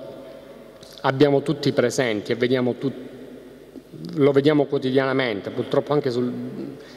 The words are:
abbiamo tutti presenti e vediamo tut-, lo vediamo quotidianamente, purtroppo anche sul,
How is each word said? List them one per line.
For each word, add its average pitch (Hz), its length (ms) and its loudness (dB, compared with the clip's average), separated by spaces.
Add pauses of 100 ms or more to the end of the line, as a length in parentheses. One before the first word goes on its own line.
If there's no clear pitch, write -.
(1040)
abbiamo 139 400 4
tutti 147 300 0
presenti 120 600 0
e 113 40 -2
vediamo 123 420 2
tut-, 135 160 -4 (1200)
lo 143 180 6
vediamo 143 320 6
quotidianamente, 131 840 0
purtroppo 123 420 -2
anche 143 180 0
sul, 123 220 -2 (640)